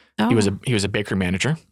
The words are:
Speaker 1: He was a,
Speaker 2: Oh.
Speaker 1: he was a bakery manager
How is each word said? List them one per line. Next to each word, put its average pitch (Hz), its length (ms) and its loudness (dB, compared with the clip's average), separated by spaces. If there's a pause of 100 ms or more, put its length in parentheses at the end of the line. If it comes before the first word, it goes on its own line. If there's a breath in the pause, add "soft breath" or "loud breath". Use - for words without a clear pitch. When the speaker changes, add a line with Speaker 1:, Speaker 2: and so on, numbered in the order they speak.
(300 soft breath)
Speaker 1:
He 123 60 4
was 104 120 4
a, 98 40 2
Speaker 2:
Oh. 101 140 -8
Speaker 1:
he 131 80 0
was 101 100 2
a 101 60 -2
bakery 104 280 -2
manager 95 400 0 (140)